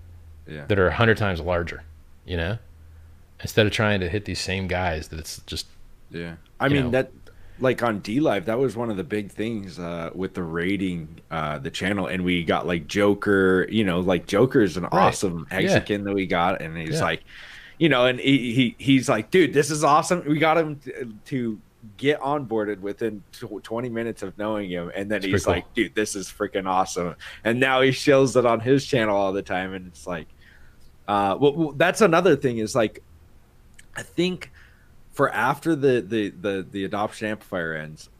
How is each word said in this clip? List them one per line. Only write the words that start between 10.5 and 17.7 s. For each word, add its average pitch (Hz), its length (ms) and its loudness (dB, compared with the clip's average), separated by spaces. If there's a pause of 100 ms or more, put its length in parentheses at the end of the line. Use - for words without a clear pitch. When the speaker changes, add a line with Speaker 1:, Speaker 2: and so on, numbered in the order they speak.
Speaker 1:
uh, 76 300 -4
the 69 100 -10
channel, 95 380 -4
and 92 160 -4
we 90 220 2
got, 82 200 0
like, 85 220 -2
Joker, 98 840 4
you 110 140 2
know, 90 160 0
like, 90 280 0
Joker 123 340 4
is 90 160 2
an 90 60 -4
Speaker 2:
Right. - 100 -4
Speaker 1:
awesome 85 580 0
Speaker 2:
Yeah. 92 80 -2
Speaker 1:
Mexican 104 460 0
that 101 80 -2
we 98 120 0
got, 90 360 0
and 80 160 -10
he's 80 220 -8
Speaker 2:
Yeah. - 40 -2
Speaker 1:
like, 82 200 -2 (540)